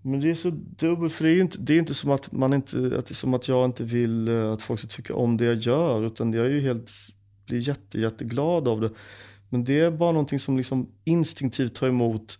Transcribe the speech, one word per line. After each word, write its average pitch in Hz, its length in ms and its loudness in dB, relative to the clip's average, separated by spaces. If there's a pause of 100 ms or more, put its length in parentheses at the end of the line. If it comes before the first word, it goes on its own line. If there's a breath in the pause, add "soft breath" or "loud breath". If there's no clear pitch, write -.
Men 139 180 -2
det 156 100 2
är 170 40 0
så 175 160 -2
dubbelt, 165 640 -2
för 160 120 -4
det 160 60 6
är 165 40 6
ju 185 60 6
inte, 180 180 0
det 143 160 0
är 165 40 6
inte 156 160 0
som 143 160 -2
att 135 220 0
man 131 200 2
inte, 135 240 -2 (220)
att 123 80 -6
det - 60 -14
är - 20 -10
som 131 200 -2
att 127 140 -2
jag 127 160 4
inte 123 200 -2
vill, 117 440 0
eh, 113 240 0
att 110 100 -6
folk 117 180 -6
ska 117 80 -12
tycka - 260 -10
om 117 220 2
det 117 80 2
jag 117 120 2
gör, 117 500 0
utan 113 260 -2
jag 113 140 2
är 135 40 2
ju 147 100 0
helt, 120 300 -4 (560)
blir 120 220 -2
jätte, - 320 -6
jätteglad 123 680 0
av 110 120 0
det. 110 100 0 (580 loud breath)
Men 123 160 -2
det 139 160 2
är 170 100 6
bara 170 220 2
någonting 143 260 0
som 135 180 0
liksom 127 340 -2 (140)
instinktivt 139 720 0
tar 131 140 0
emot 117 520 0